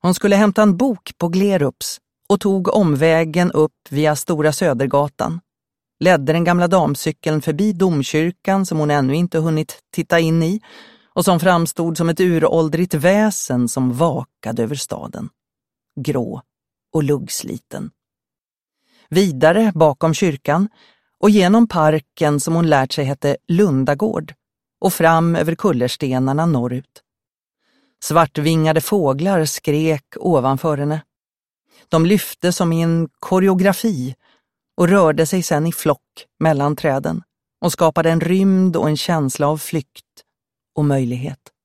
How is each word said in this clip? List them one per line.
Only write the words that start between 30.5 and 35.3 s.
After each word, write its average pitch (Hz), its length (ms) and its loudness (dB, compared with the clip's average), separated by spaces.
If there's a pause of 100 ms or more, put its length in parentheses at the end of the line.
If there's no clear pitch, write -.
henne. 147 240 -4 (840)
De 160 180 2
lyfte 180 460 -2
som 170 200 -2
i 165 100 0
en 165 260 0 (100)
koreografi 185 960 0 (640)
och 175 120 2
rörde 165 380 4
sig 180 160 -2